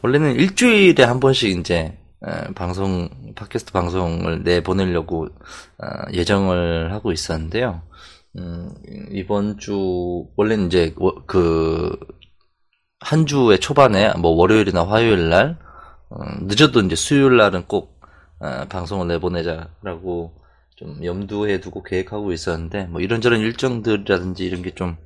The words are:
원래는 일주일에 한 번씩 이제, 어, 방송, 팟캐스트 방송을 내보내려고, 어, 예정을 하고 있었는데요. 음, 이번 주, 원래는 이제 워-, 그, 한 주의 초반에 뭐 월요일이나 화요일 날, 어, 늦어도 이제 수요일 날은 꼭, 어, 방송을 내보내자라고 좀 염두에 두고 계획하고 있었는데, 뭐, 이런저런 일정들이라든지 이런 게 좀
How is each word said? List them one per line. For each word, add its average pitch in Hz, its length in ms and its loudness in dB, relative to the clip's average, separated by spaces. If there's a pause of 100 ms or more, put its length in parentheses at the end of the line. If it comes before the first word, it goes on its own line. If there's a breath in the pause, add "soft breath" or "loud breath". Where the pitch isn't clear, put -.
원래는 139 320 2
일주일에 190 680 6
한 123 160 4
번씩 127 400 2
이제, 82 400 -2 (220)
어, 82 340 -10
방송, 90 540 -4 (260)
팟캐스트 - 380 -10
방송을 87 720 -2
내보내려고, 87 800 0
어, - 600 -18 (260)
예정을 87 800 0
하고 104 200 -4
있었는데요. 82 720 -4 (560 loud breath)
음, 87 320 -10 (400)
이번 101 480 -4
주, 90 760 -4
원래는 104 300 2
이제 85 300 2
워-, - 300 -2
그, 82 720 0 (1040)
한 156 260 2
주의 127 340 4
초반에 110 540 4
뭐 85 160 2
월요일이나 90 540 4
화요일 104 440 2
날, 113 300 4 (500 loud breath)
어, - 80 -16 (240)
늦어도 120 400 4
이제 92 160 0
수요일 135 400 4
날은 95 300 4
꼭, - 340 -4 (400 soft breath)
어, - 280 -8
방송을 90 400 -6
내보내자라고 85 1200 -6 (440)
좀 76 280 -14
염두에 98 560 -4
두고 92 220 -14
계획하고 98 500 -6
있었는데, 85 540 -6
뭐, 82 160 -8
이런저런 113 380 0
일정들이라든지 104 1040 -2
이런 90 160 -6
게 90 120 -10
좀 87 320 -6